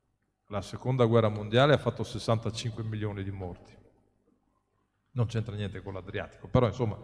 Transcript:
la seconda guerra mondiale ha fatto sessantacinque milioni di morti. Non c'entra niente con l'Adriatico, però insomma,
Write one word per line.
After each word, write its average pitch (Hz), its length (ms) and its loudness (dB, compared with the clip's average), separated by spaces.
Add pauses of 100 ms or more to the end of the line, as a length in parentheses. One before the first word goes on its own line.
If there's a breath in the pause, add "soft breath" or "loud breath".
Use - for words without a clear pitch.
(480)
la 101 120 -4
seconda 123 460 0
guerra 113 240 6
mondiale 107 420 4
ha 120 60 6
fatto 117 260 -2
sessantacinque 113 800 -2
milioni 104 400 -6
di 98 60 -6
morti. 92 420 -10 (1400)
Non 120 140 0
c'entra 104 280 -4
niente 101 260 -8
con 95 140 -12
l'Adriatico, 92 540 -10
però 123 180 6
insomma, 107 380 -2